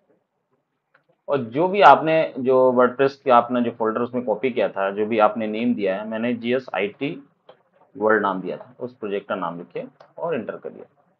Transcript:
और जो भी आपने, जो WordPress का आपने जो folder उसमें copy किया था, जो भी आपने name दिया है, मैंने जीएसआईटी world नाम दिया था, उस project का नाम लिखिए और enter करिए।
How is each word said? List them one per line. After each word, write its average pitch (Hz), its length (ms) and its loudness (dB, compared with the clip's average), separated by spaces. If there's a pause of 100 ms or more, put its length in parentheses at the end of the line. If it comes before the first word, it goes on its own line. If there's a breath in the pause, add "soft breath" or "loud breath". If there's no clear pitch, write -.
(1300)
और 139 80 0
जो 131 300 -2
भी 196 140 0
आपने, 151 580 6
जो 127 320 4
WordPress 123 420 2
का 123 240 4
आपने 123 240 2
जो 117 100 -2
folder 113 300 -2
उसमें 120 240 -6
copy 117 260 -2
किया 107 180 -2
था, 98 220 -4
जो 107 140 -2
भी 110 140 -2
आपने 107 280 2
name 113 280 -2
दिया 95 200 -2
है, 107 120 -10
मैंने 113 260 -4
जीएसआईटी 117 920 -6 (720)
world 107 240 2
नाम 95 200 -2
दिया 85 160 -8
था, - 220 -20
उस 123 160 -12
project 101 320 -8
का 107 80 -4
नाम 85 220 -8
लिखिए 156 300 -14 (300)
और 160 180 -6
enter 104 220 -8
करिए। - 280 -16 (340)